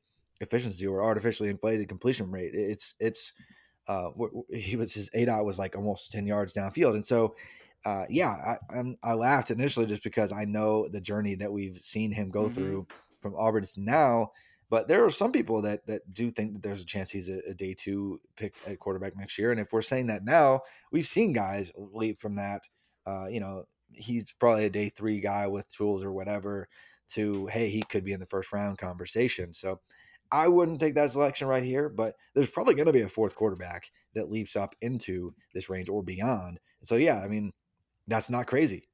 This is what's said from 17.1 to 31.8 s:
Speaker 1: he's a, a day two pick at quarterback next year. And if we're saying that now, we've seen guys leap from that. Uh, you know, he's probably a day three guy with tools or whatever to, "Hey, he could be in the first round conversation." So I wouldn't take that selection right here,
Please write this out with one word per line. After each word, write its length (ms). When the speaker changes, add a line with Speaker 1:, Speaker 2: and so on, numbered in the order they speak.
Speaker 1:
he's 180
a, 200
a 60
day 200
two 460
pick 180
at 120
quarterback 380
next 220
year. 120
And 100
if 120
we're 100
saying 260
that 160
now, 360
we've 160
seen 240
guys 440
leap 440
from 160
that. 260
Uh, 240
you 100
know, 240
he's 460
probably 280
a 40
day 200
three 300
guy 260
with 260
tools 320
or 80
whatever 560
to, 380
"Hey, 240
he 120
could 220
be 80
in 80
the 60
first 260
round 240
conversation." 800
So 260
I 180
wouldn't 300
take 180
that 160
selection 360
right 160
here, 240